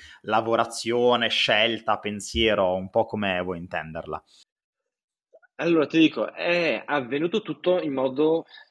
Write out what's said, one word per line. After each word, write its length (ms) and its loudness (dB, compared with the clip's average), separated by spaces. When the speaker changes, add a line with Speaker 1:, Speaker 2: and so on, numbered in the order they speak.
Speaker 1:
lavorazione, 1080 0
scelta, 680 0
pensiero, 760 0
un 140 -4
po' 160 0
come 380 -2
vuoi 160 -6
intenderla? 640 -10
Speaker 2:
Allora, 300 2
ti 120 0
dico, 340 2
è 540 0
avvenuto 560 -2
tutto 380 -2
in 120 -4
modo 520 0